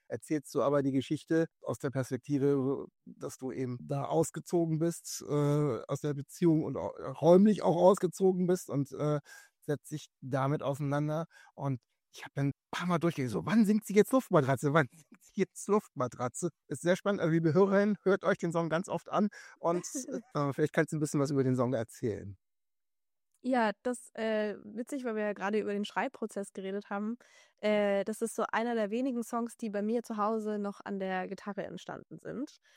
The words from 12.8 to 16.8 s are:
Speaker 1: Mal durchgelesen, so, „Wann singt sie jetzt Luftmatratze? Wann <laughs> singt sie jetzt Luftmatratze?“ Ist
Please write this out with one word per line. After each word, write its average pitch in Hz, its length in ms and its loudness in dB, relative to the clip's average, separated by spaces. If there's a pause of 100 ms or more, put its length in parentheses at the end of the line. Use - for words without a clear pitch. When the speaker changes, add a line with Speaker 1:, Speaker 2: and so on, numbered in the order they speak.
Speaker 1:
Mal 175 120 2
durchgelesen, 139 340 -2
so, 101 140 -4
„Wann 214 180 4
singt 214 220 2
sie 190 80 -4
jetzt 208 180 6
Luftmatratze? 147 600 2
Wann 151 140 6
<laughs> - 40 -18
singt - 140 -20 (160)
sie - 180 -20
jetzt - 280 -6
Luftmatratze?“ 127 840 -2 (180)
Ist - 140 -10